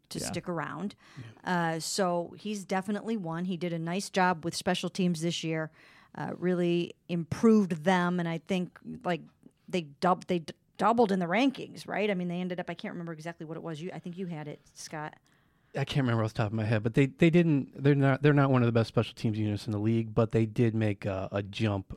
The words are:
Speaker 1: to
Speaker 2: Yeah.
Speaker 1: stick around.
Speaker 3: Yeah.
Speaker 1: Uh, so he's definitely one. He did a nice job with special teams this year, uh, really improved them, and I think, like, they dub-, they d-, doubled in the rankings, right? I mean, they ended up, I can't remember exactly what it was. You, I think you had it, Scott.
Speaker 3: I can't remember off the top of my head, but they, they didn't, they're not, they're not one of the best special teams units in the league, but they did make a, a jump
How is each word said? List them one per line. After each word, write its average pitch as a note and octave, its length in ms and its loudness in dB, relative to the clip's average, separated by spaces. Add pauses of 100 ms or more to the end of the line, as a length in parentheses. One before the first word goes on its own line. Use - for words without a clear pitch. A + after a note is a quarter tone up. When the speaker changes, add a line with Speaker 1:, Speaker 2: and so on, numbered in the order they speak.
Speaker 1:
to - 120 -12
Speaker 2:
Yeah. - 60 -6
Speaker 1:
stick - 220 -6
around. E3+ 480 -6 (480)
Speaker 3:
Yeah. E3+ 320 0
Speaker 1:
Uh, E3 60 -4
so F3 560 -2
he's G3+ 260 -6
definitely G3+ 540 -4
one. E3 260 -4
He F#3 140 -4
did E3+ 160 -4
a E3 60 -4
nice F3 300 -4
job F3+ 360 2
with E3 100 -4
special F3+ 340 -2
teams F3 300 0
this E3 240 -2
year, D#3+ 260 -4 (480)
uh, - 200 -6
really F3 580 0 (140)
improved F3 760 2
them, F3+ 380 2
and E3+ 80 -2
I E3 80 -4
think, F3+ 420 -4 (240)
like, E3+ 180 -2 (460)
they F3+ 140 -2
dub-, E3 460 0
they F3+ 120 0
d-, - 140 -12 (240)
doubled A3+ 340 4
in F#3+ 80 0
the F3+ 60 0
rankings, F#3+ 600 0
right? G3+ 240 -2
I G3+ 40 2
mean, F3+ 160 -2
they F3 100 -4
ended F3+ 220 -4
up, F3 80 -8
I F3 40 -6
can't F#3+ 200 -10
remember E3+ 180 -8
exactly D#3+ 340 -12
what D#3 120 -10
it - 60 -12
was. D#3 180 -8
You, F3+ 120 -8
I D#3+ 60 -12
think F3 180 -12
you F#3 100 -8
had D3+ 200 -8
it, - 140 -14 (140)
Scott. D3+ 380 -12 (640)
Speaker 3:
I C3+ 60 0
can't C#3 220 0
remember A2+ 180 2
off A2 100 -2
the - 40 -16
top A2+ 100 2
of G2+ 60 -6
my A2 100 0
head, G#2+ 200 0
but A2+ 100 -2
they, C#3 140 4
they E3+ 220 2
didn't, D#3+ 420 4 (100)
they're C#3+ 140 6
not, C#3 260 4
they're D3 120 6
not C#3 160 6
one B2+ 120 6
of A#2 40 6
the A#2 60 4
best A2+ 160 4
special - 260 0
teams G#2+ 240 -2
units G#2 280 -2
in A2+ 60 -4
the G#2 80 -2
league, A2+ 360 0
but A2+ 160 2
they A2+ 140 4
did A2 300 2
make G#2+ 300 0
a, F#2+ 260 -4
a G2+ 120 0
jump G2+ 540 -2